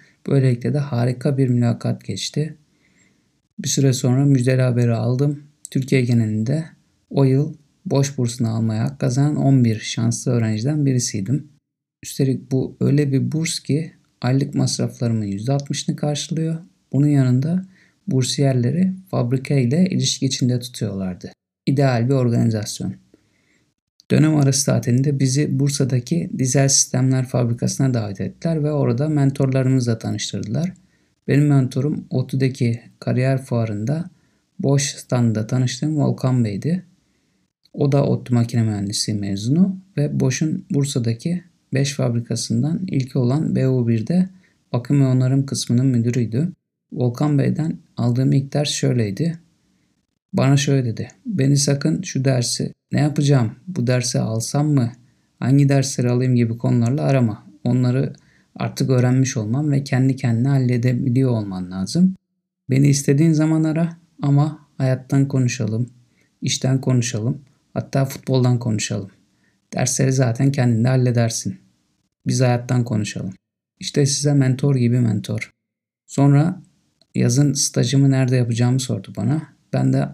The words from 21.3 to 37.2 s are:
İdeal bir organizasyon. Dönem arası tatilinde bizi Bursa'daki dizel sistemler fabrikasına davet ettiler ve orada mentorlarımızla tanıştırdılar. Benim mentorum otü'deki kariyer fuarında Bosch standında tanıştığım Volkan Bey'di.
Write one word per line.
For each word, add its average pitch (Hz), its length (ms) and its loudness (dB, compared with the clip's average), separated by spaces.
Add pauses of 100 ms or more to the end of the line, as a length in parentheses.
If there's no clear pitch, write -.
İdeal 127 440 2
bir 139 40 2
organizasyon. 117 840 0 (1160)
Dönem 151 240 4
arası 135 300 2
tatilinde 131 540 0
bizi 135 400 0
Bursa'daki 139 800 -2
dizel 135 300 2
sistemler 131 580 0
fabrikasına 123 680 0
davet 104 280 -4
ettiler 160 420 -4
ve 151 80 0
orada 135 380 0
mentorlarımızla 131 880 2
tanıştırdılar. 107 760 -6 (540)
Benim 143 200 2
mentorum 139 640 0
otü'deki 123 720 -2 (180)
kariyer 127 460 -2
fuarında 113 640 -4 (500)
Bosch 139 260 2
standında 113 640 -2
tanıştığım 127 500 -2
Volkan 127 480 0
Bey'di. 131 380 -4 (920)